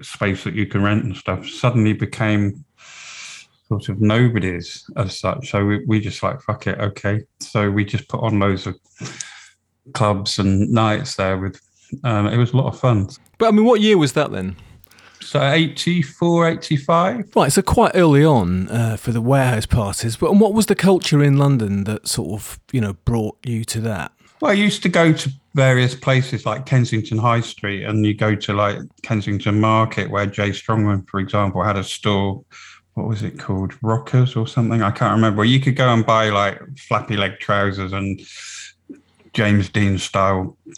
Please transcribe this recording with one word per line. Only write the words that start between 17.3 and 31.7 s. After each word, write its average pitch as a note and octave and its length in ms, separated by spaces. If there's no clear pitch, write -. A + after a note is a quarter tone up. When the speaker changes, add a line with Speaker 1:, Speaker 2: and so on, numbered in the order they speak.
Speaker 2:
Right, A#3 160
so - 80
quite - 340
early D#3 300
on, F#2 460
uh, A2+ 260
for - 160
the A#2 80
warehouse B2+ 460
parties. A2 500
But, - 140
and G3+ 100
what G#3 140
was A3 100
the G3+ 100
culture E3+ 480
in C#3 140
London A2+ 480
that G#2+ 240
sort G2 320
of, - 180
you C3 80
know, G2+ 140
brought A2+ 500
you A2+ 220
to A2+ 160
that? G#2+ 300
Speaker 1:
Well, D4 100
I G3+ 40
used G3+ 300
to F#3+ 40
go E3 240
to - 180
various C3 420
places C3 520
like A2+ 180
Kensington A2+ 540
High A#2 240
Street, G2+ 420
and G#2+ 220
you G#2 80
go G#2+ 200
to, G#2 200
like, G2+ 240
Kensington G#2 580
Market, A2 500
where G2+ 140
Jay G2+ 280
Strongman, G#2 540
for G2 140
example, F#2+ 420
had G2+ 140